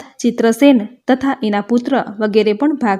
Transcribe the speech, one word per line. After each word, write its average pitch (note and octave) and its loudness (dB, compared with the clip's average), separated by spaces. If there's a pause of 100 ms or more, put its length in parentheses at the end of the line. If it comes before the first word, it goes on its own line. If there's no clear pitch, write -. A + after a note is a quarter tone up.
(200)
ચિત્રસેન A#3 2 (280)
તથા C4+ 0
એના G#3 -2
પુત્ર A#3+ -2 (160)
વગેરે G#3+ 2
પણ C#4+ 0
ભાગ G3+ -2